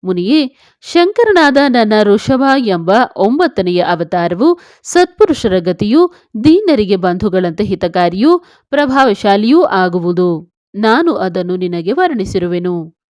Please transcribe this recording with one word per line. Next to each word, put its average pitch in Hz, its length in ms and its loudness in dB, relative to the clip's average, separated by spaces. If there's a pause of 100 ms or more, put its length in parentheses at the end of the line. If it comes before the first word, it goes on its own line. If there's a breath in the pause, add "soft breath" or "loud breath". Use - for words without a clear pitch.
ಮುನಿಯೇ, 196 520 -2 (240 soft breath)
ಶಂಕರನಾದ 349 760 2 (120)
ನನ್ನ 233 240 0 (100)
ಋಷಭ 208 400 0 (140)
ಎಂಬ 185 340 -2 (260)
ಒಂಬತ್ತನೆಯ 196 680 0
ಅವತಾರವು 175 760 -2 (240 soft breath)
ಸತ್ಪುರುಷರ 339 760 0
ಗತಿಯು, 208 520 0 (340 soft breath)
ದೀನರಿಗೆ 302 520 2
ಬಂಧುಗಳಂತೆ 180 680 -2
ಹಿತಕಾರಿಯೂ 185 760 0 (320 soft breath)
ಪ್ರಭಾವಶಾಲಿಯೂ 262 920 2
ಆಗುವುದು. 175 920 -2 (180)
ನಾನು 226 400 0
ಅದನ್ನು 185 420 -4
ನಿನಗೆ 175 360 -4
ವರ್ಣಿಸಿರುವೆನು. 180 1000 -4 (160)